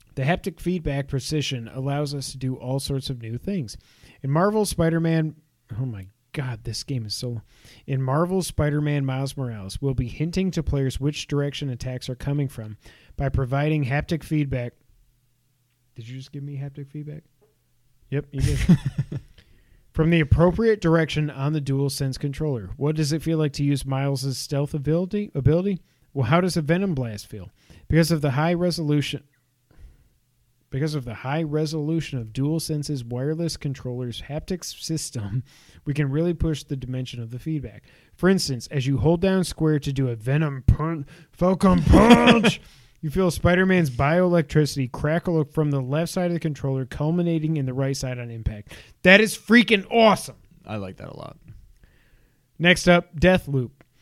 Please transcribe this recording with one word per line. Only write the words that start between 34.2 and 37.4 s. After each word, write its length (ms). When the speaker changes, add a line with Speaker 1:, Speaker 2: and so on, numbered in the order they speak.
Speaker 1:
haptics 580
system, 640
we 100
can 160
really 240
push 280
the 140
dimension 440
of 100
the 100